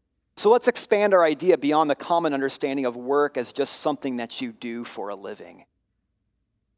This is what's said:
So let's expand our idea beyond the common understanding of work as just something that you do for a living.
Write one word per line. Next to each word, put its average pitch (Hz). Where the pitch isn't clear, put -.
So 208
let's 240
expand 208
our 180
idea 160
beyond 147
the 139
common 170
understanding 135
of 120
work 139
as 123
just 139
something 139
that 117
you 127
do 117
for 107
a 101
living. 95